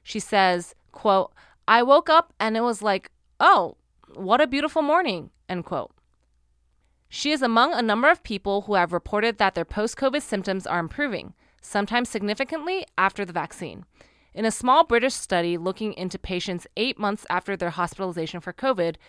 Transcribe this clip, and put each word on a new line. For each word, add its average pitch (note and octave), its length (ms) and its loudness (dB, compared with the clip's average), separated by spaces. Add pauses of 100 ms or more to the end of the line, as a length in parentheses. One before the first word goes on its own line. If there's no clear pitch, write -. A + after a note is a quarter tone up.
she - 180 -8
says, F#3 540 2 (180)
quote, F#3+ 400 2 (360)
"I A#3 160 6
woke C#4+ 260 6
up E4 300 4
and A3 180 -2
it A3 40 0
was A#3 200 -2
like, G3 300 -2 (280)
'Oh, B3+ 360 4 (400)
what G3+ 260 2
a D#4 60 4
beautiful C#4+ 340 -2
morning,'" C#4+ 480 0 (180)
end F3+ 180 -6
quote. C3+ 260 -6 (1160)
She - 240 -4
is C#4+ 120 0
among B3 300 4
a B3 80 0
number A#3 280 4
of F4 140 2
people G3+ 380 -2
who G#3 120 -4
have F3 200 2
reported G#3 440 -2
that G3 160 2
their E3+ 120 -2
post-covid C4 560 -2
symptoms F#3+ 440 -4
are F3 140 -2
improving, G#3 540 -6 (280)
sometimes A3 480 -2
significantly C#4 760 -4 (120)
after - 260 0
the F3 100 -8
vaccine. D#3 520 -8 (480)
In G#3+ 120 -4
a A3 60 0
small B3+ 320 4
British A#3+ 320 2
study F3 420 -2
looking E3+ 360 -6
into - 260 -8
patients F3+ 480 -6 (100)
eight B3 220 -4
months G#3 300 -4
after F#3 280 -4
their F3 140 -4
hospitalization F3 680 -4
for F3 140 -12
covid, F#3 440 -2 (100)